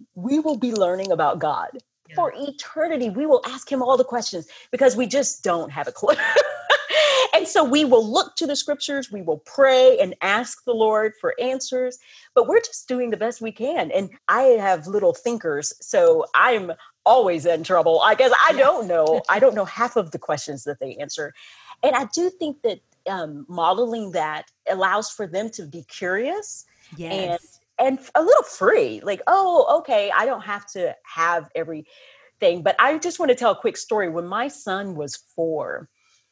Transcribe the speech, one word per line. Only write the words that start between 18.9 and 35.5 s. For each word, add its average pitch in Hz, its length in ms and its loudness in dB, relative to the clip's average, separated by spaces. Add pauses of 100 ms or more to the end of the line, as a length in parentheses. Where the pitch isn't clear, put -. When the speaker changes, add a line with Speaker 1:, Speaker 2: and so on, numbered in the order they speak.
Speaker 2:
<laughs> - 40 -4
Speaker 1:
I 208 100 2
don't 240 160 4
know 208 80 -2
half 226 320 -4
of 180 160 -2
the - 80 -10
questions 143 460 -8
that 143 160 -8
they 131 140 -10
answer. 143 380 -10 (480)
And 269 140 2
I 247 180 0
do 349 160 -2
think 311 340 -8
that, 196 180 -2 (260)
um, 156 400 -8
modeling 190 640 -2
that 156 360 -4 (220)
allows 190 400 0
for 214 160 -10
them 190 260 -6
to 196 140 -16
be 156 180 -18
curious 247 840 -6 (320)
Speaker 2:
Yes. 175 640 -8 (200)
Speaker 1:
and, 262 180 0
and - 160 -18
a 302 100 4
little 508 200 6
free, 147 600 0
like, 196 220 -6
"Oh, 349 540 4
okay, 214 360 0
I 214 100 2
don't 240 160 -4
have 202 320 -10
to 180 220 -4 (100)
have 165 500 -2
everything." 165 1040 -4
But 190 160 0
I 285 200 4
just 330 220 -6
wanna 262 160 2
tell 240 160 0
a - 80 -4
quick - 180 -4
story. 208 320 -4
When 170 180 -8
my 226 220 -6
son 196 460 -8
was 147 200 -10
four, - 720 -6 (440)